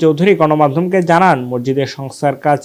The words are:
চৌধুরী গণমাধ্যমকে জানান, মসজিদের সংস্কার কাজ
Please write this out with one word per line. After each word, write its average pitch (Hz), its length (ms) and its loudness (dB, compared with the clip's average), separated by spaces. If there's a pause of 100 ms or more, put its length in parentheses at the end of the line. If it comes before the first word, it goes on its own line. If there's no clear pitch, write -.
চৌধুরী 160 320 2
গণমাধ্যমকে 156 640 0 (120)
জানান, 170 260 4 (140)
মসজিদের 131 460 -2
সংস্কার 139 360 -4 (120)
কাজ 147 200 0